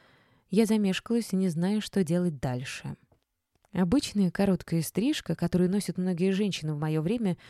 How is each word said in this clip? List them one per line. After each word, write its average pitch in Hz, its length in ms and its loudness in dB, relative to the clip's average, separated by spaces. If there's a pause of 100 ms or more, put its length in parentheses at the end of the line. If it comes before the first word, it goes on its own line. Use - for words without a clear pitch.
(500)
я 214 160 4
замешкалась, 214 680 0
не 190 160 2
зная, 180 320 0
что 196 220 -2
делать 170 360 0
дальше. 131 560 -6 (800)
Обычная 185 580 2
короткая 175 520 0
стрижка, 214 520 -2
которую 175 340 2
носят 190 280 -2
многие 185 340 0
женщины 190 420 -2
в 147 60 -6
моё 156 220 0
время, 196 360 0 (120)